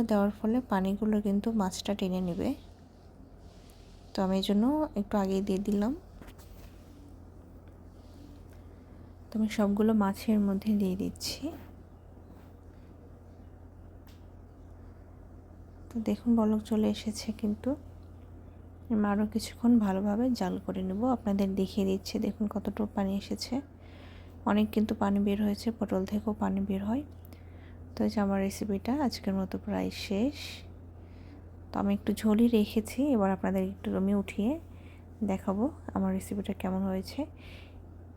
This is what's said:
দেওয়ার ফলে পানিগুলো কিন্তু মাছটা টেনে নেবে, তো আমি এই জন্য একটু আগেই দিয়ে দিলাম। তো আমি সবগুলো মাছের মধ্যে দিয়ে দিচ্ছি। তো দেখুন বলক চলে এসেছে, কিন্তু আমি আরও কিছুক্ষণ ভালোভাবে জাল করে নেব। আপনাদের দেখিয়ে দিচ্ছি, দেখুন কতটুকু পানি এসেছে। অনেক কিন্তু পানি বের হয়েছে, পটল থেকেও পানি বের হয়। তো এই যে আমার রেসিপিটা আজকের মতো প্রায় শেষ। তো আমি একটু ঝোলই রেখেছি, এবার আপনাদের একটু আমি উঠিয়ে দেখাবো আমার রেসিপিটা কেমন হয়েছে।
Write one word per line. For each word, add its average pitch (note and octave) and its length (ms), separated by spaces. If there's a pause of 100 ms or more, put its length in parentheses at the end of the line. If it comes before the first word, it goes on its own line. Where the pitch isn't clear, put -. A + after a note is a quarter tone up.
দেওয়ার G#3 280
ফলে A3+ 200 (140)
পানিগুলো G3+ 460 (100)
কিন্তু G3+ 200 (140)
মাছটা F#3 380
টেনে F#3 280
নেবে, F3+ 220 (1600)
তো - 140
আমি F#3+ 140
এই F#3+ 100
জন্য G3+ 160 (340)
একটু G3+ 140 (100)
আগেই F#3+ 240
দিয়ে G3 200
দিলাম। G#3 260 (3250)
তো - 100
আমি G#3+ 200
সবগুলো G#3+ 340 (120)
মাছের G#3 440
মধ্যে G3 240 (100)
দিয়ে F#3 200
দিচ্ছি। - 420 (4000)
তো - 60 (120)
দেখুন G#3 220 (100)
বলক G#3+ 300
চলে G#3+ 260
এসেছে, - 320 (140)
কিন্তু G#3+ 280 (1200)
আমি G#3 200
আরও G#3 220
কিছুক্ষণ - 380 (140)
ভালোভাবে G#3 400 (140)
জাল F#3 160 (100)
করে F#3+ 220
নেব। F#3+ 140 (140)
আপনাদের G3+ 340 (100)
দেখিয়ে F#3+ 300
দিচ্ছি, F#3+ 260 (100)
দেখুন G#3 280
কতটুকু G#3 420
পানি G3 160 (100)
এসেছে। - 320 (960)
অনেক G#3 260
কিন্তু G#3+ 260
পানি G3+ 240
বের G3+ 200
হয়েছে, G#3 220 (100)
পটল G3 240 (100)
থেকেও G#3 220 (100)
পানি F#3+ 260
বের G3 200
হয়। C4+ 140 (920)
তো - 120
এই G#3 60
যে G#3+ 120
আমার G3 220
রেসিপিটা G3+ 460 (120)
আজকের G3+ 340
মতো F#3+ 160 (100)
প্রায় F#3 240 (160)
শেষ। A3 320 (1300)
তো - 120
আমি G3+ 160
একটু - 140 (100)
ঝোলই A3 260 (100)
রেখেছি, G#3+ 420 (160)
এবার G3 200
আপনাদের F#3+ 280 (100)
একটু - 140 (140)
আমি G3 200
উঠিয়ে G3+ 300 (800)
দেখাবো F#3+ 340 (320)
আমার F#3+ 220
রেসিপিটা G3 440
কেমন F#3+ 280
হয়েছে। F#3+ 300 (960)